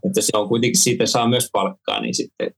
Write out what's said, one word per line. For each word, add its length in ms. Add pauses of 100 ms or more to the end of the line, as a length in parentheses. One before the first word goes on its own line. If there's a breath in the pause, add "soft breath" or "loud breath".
että 140
se 160
on 120
kuitenkin, 320
siitä 260
saa 220
myös 240
palkkaa, 480
niin 140
sitten 440